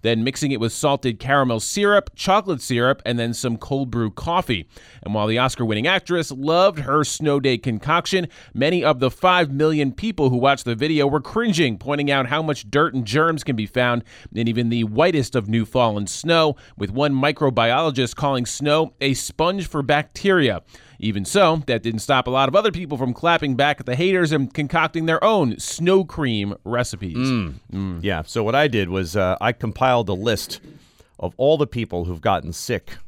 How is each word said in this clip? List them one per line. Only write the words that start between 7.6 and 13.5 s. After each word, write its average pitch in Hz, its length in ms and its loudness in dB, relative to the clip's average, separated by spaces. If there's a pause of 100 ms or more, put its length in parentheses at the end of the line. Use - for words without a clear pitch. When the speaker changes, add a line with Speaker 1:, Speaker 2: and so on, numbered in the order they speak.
Speaker 1:
many 160 300 2
of 139 160 2
the 127 100 2
five 180 400 2
million 147 400 2
people 175 400 -2
who 123 60 0
watched 131 300 2
the 120 100 -2
video 147 320 2
were 143 140 0
cringing, 170 560 0
pointing 143 320 -2
out 135 160 2
how 147 160 -2
much 143 280 -4
dirt 147 240 2
and 127 120 -2
germs 151 360 0
can 131 140 -2